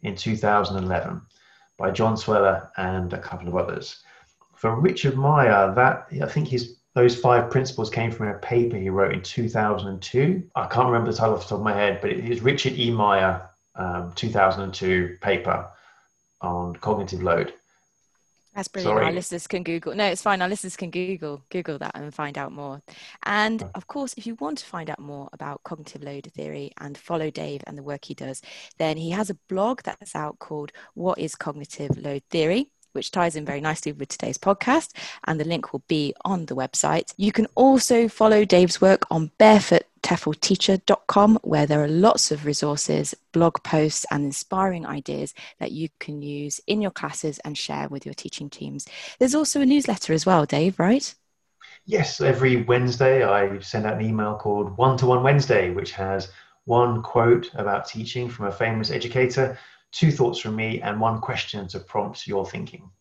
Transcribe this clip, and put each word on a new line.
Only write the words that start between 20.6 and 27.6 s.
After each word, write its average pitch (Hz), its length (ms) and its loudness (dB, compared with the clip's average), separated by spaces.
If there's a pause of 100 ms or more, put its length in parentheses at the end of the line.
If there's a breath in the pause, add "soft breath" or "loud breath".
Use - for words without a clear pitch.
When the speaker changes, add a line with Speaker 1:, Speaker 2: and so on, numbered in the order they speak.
Speaker 2:
can 175 140 -10
Google, 165 580 -8
Google 165 300 -8
that - 160 -8
and 147 180 -12
find 143 240 -8
out 139 140 -8
more. 143 320 -14 (420 loud breath)
And 214 380 0
Speaker 1:
Okay. 190 140 -12
Speaker 2:
of 185 100 -14
course, 277 300 -8
if 220 100 -14
you 233 100 -10
want 285 220 -8
to - 80 -14
find 165 240 -10
out - 80 -10
more 143 340 -14
about 143 300 -12
cognitive 151 400 -14
load 139 320 -14
theory 147 440 -10
and 143 200 -14
follow 160 320 -6
Dave 147 380 -10